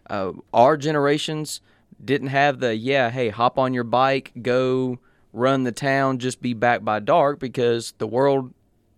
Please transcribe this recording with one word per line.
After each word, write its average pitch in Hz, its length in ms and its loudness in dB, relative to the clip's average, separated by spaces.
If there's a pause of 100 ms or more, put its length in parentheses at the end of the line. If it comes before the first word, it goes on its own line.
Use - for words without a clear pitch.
uh, 95 240 -4 (200)
our 127 240 6
generations 151 840 -2 (420)
didn't 131 260 -2
have 139 320 2
the, 117 160 -2
yeah, 123 340 0
hey, 123 200 -2
hop 117 280 0
on 131 160 0
your 123 100 -2
bike, 131 480 0 (100)
go 127 560 0 (340)
run 131 320 0
the 120 80 -2
town, 135 460 0
just 123 220 -6
be 123 140 -4
back 113 300 0
by 107 160 -2
dark, 143 400 2
because 120 580 -2
the 110 80 -4
world, 131 460 0 (460)